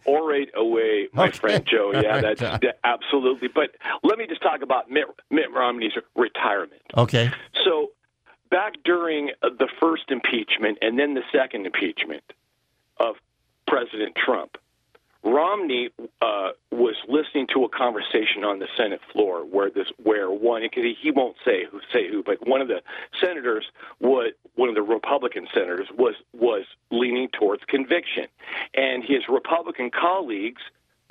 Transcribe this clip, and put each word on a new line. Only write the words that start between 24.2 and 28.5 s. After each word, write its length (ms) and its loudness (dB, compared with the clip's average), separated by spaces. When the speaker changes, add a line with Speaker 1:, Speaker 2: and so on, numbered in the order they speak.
Speaker 1:
one 140 2
of 60 -4
the 60 2
Republican 720 -2
senators 340 -2
was, 160 4
was 300 2
leaning 380 0
towards 380 0
conviction, 600 0